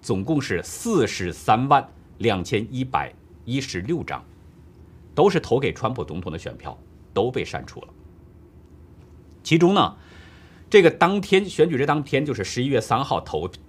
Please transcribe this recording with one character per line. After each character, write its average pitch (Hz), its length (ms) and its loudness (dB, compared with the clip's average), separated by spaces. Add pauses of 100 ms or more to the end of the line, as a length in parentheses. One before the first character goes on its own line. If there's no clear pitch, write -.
总 98 220 -4
共 147 180 -2
是 90 220 -4
四 190 420 0
十 92 260 -6
三 117 380 0
万 139 180 4 (300)
两 98 260 0
千 110 300 -2
一 127 100 -4
百 78 300 -4 (320)
一 131 160 -4
十 90 200 -8
六 151 220 -4
张， 67 220 -10 (880)
都 - 160 6
是 165 100 0
投 123 200 0
给 139 120 -2
川 - 220 -6
普 90 100 -6
总 80 160 -8
统 87 120 -10
的 80 80 -8
选 60 180 -12
票 - 180 -14 (380)
都 110 160 0
被 120 160 -4
删 67 180 -10
除 - 180 -18
了。 - 60 -20 (1600)
其 160 140 2
中 175 160 6
呢， 156 240 0 (720)
这 208 120 8
个 165 80 8
当 196 300 2
天， 190 260 2
选 170 240 2
举 160 60 -2
日 131 100 0
当 147 160 0
天， 139 240 0
就 143 80 -4
是 101 120 -4
十 123 180 -4
一 - 20 -2
月 135 140 2
三 123 240 0
号 - 160 -2
投 82 300 -6 (180)